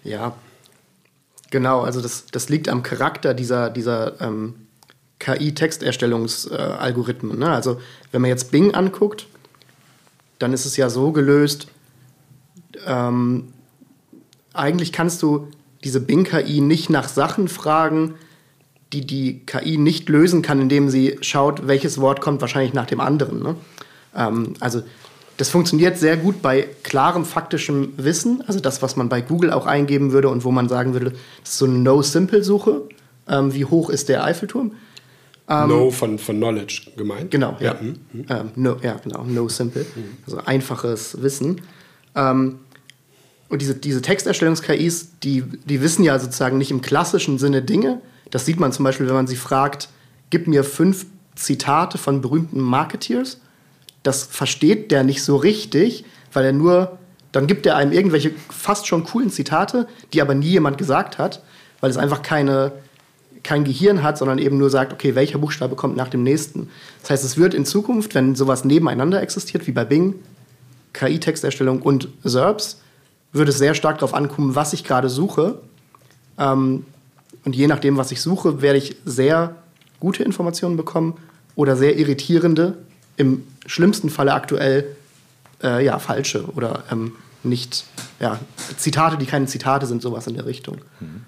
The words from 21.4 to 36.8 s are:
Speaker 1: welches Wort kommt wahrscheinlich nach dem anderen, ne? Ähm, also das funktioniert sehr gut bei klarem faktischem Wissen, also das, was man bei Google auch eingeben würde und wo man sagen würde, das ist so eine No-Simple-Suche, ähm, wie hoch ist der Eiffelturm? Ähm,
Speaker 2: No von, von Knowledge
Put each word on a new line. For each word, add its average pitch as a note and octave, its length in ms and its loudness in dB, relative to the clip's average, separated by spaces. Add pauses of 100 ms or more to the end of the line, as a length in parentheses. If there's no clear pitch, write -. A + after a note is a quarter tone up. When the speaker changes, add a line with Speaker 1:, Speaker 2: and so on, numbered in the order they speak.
Speaker 1:
welches C#3 320 0
Wort C3+ 220 2
kommt C#3+ 200 -2
wahrscheinlich C3 320 0
nach B2 120 -2
dem - 140 -4
anderen, C#3 440 0
ne? E3 120 -4 (600)
Ähm, A#2 440 -2
also A#2+ 220 -4 (560)
das C#3 120 -2
funktioniert F3+ 480 2
sehr D#3 180 4
gut - 260 -2
bei C3+ 260 2 (160)
klarem D3+ 420 0
faktischem C#3+ 720 -4
Wissen, E3 500 0
also G3 120 -2
das, C3 220 -2
was C3 140 -2
man B2 140 0
bei B2 120 0
Google E3+ 300 0
auch D3+ 140 0
eingeben C#3+ 460 2
würde C3+ 180 4
und B2 140 -2
wo B2+ 80 0
man B2 180 2
sagen B2 240 0
würde, B2 180 -2 (300)
das - 100 -12
ist - 60 -6
so C#3 80 2
eine B2+ 140 2
No-Simple-Suche, F#3 1040 4 (440)
ähm, C#3 260 2
wie C#3 120 -2
hoch E3 240 2
ist D#3 200 -4
der - 140 2
Eiffelturm? G#3+ 500 -2 (760)
Ähm, D3+ 180 2
Speaker 2:
No C3 240 4
von, G#2+ 280 -4
von A2 180 -4
Knowledge G#2+ 580 -4